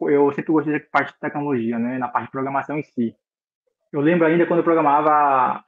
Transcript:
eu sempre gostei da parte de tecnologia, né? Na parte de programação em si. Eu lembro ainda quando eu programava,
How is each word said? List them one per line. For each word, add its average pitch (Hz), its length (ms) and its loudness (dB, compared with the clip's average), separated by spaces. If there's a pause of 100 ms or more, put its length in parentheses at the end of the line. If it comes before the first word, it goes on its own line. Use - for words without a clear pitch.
eu 143 300 2
sempre 156 180 -6
gostei 151 280 0
da - 120 -12
parte 139 220 0
de - 80 -20
tecnologia, 139 580 -4
né? 123 200 -4
Na 127 100 -6
parte 120 180 -4
de - 60 -20
programação 135 460 -6
em 147 40 -6
si. 113 320 -6 (760)
Eu 147 80 -4
lembro 165 260 2
ainda 170 180 2
quando 170 140 0
eu 165 60 0
programava, 147 1040 2